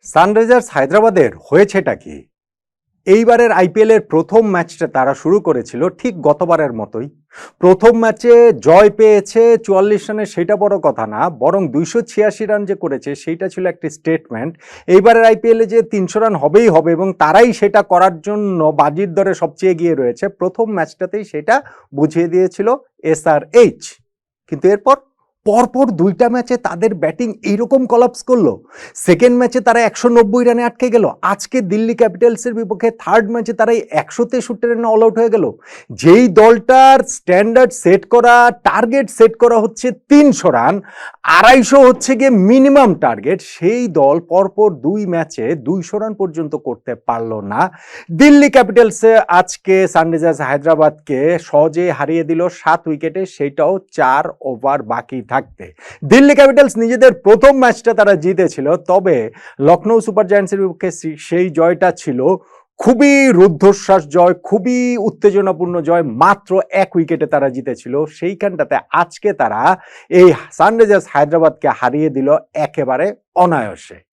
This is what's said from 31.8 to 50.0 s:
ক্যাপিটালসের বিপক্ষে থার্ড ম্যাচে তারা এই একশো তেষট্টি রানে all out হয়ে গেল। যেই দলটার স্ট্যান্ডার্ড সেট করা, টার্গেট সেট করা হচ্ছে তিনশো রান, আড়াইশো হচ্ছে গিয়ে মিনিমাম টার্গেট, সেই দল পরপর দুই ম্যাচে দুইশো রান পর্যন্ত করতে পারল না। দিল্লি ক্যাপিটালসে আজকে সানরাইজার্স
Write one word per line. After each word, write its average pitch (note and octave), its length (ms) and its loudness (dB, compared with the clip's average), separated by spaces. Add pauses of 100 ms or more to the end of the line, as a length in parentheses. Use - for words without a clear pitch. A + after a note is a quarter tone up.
ক্যাপিটালসের A#3 580 -2
বিপক্ষে A3 380 -6
থার্ড G#3+ 400 -2
ম্যাচে A#3 220 -8
তারা G#3+ 180 -2
এই A3+ 180 -2
একশো D3+ 360 -6
তেষট্টি A#3+ 420 -8
রানে A#3 200 -4
all A3 180 2
out A3 140 0
হয়ে A#3 100 0
গেল। E3+ 220 -2 (400)
যেই F3 360 4
দলটার A#3+ 720 6
স্ট্যান্ডার্ড A3+ 720 0
সেট F#3+ 340 0
করা, A#3+ 460 4
টার্গেট A#3 580 -2
সেট A3 260 2
করা A#3+ 220 2
হচ্ছে A3 340 -4
তিনশো C#4 600 2
রান, C3 300 -2 (420)
আড়াইশো A#3 640 4
হচ্ছে B3+ 280 0
গিয়ে C4+ 140 0
মিনিমাম B3+ 640 4
টার্গেট, C3 480 -4
সেই A#3 460 -4
দল D3+ 320 0
পরপর G3 520 -2
দুই E3 340 -6
ম্যাচে D#3+ 500 -6
দুইশো E3 440 -8
রান G#3+ 140 -8
পর্যন্ত D#3+ 420 -8
করতে A#2+ 400 -10
পারল A2+ 440 -8
না। G#2+ 320 -4 (480)
দিল্লি C#4+ 300 6
ক্যাপিটালসে A3+ 680 2 (100)
আজকে F#3 600 0
সানরাইজার্স E3 540 -2